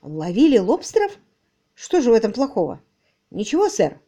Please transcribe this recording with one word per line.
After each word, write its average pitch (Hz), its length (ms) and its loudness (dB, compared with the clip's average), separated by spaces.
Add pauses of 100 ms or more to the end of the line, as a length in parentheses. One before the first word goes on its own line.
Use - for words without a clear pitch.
Ловили 175 560 0
лобстеров? 311 560 0 (640)
Что - 260 -2
же 240 100 2
в 226 40 6
этом 220 180 2
плохого? 247 480 -4 (500)
Ничего, 302 380 -2
сэр. - 400 -2